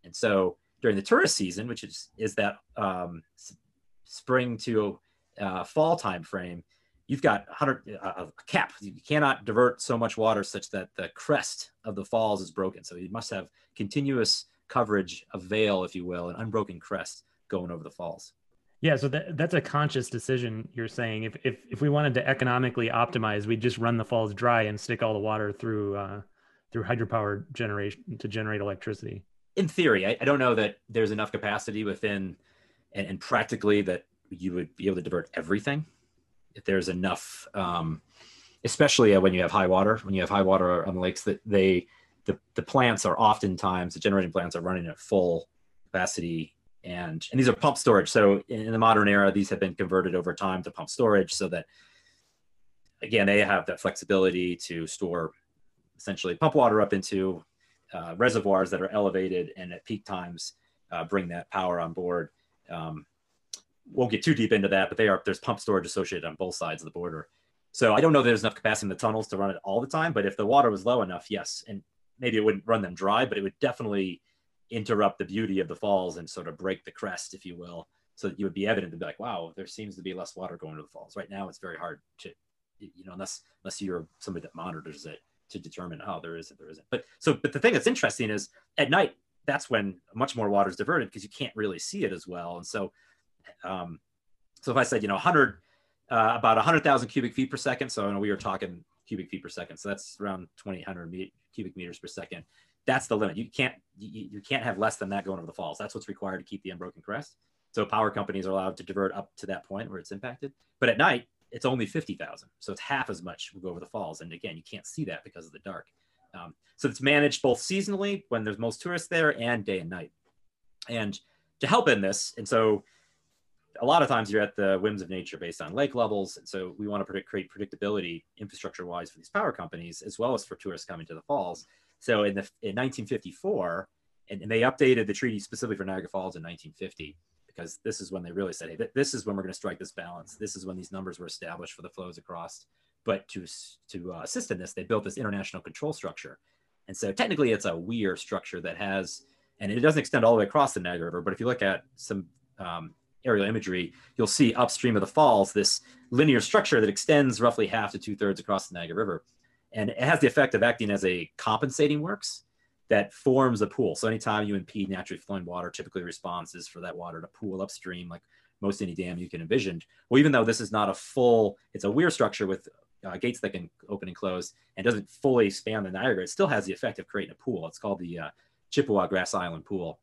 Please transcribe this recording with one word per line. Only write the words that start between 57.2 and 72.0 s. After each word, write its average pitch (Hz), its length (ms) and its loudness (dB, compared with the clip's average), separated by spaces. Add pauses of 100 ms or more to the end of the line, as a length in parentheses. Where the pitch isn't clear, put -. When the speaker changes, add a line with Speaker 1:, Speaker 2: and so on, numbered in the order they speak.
Speaker 1:
uh, 85 260 -10
reservoirs 98 520 4
that 92 140 -2
are 95 80 -4
elevated 92 640 0
and 90 160 -12
at - 100 -16
peak 104 220 -8
times, 87 480 -10 (380)
uh, 85 120 -4
bring 92 260 -2
that 85 200 -10
power 92 300 0
on 85 120 -4
board. 87 380 -2 (400)
Um, 80 380 -10 (840)
won't 120 200 2
get 107 100 0
too 160 140 4
deep 113 160 2
into 101 160 4
that, 95 220 2
but - 100 -6
they 110 80 6
are, 95 180 2
there's 95 140 -2
pump 110 200 -2
storage 92 280 0
associated 87 400 -4
on 78 80 -8
both 90 180 -6
sides 80 300 -6
of - 20 -16
the 82 60 -14
border. 85 380 -10 (420)
So 110 240 6
I 135 60 6
don't 160 120 8
know 139 80 8
there's 117 220 4
enough 110 120 0
capacity 107 300 0
in 98 40 -2
the 92 60 -4
tunnels 110 340 -2
to 98 80 -6
run 98 120 0
it 90 140 -4
all 98 180 0
the 131 60 -6
time, 160 260 -2
but 101 140 2
if 95 100 -2
the 104 80 0
water 127 240 6
was 98 160 -2
low 120 160 4
enough, 92 300 -6
yes. - 360 -6
And 104 140 -10 (380)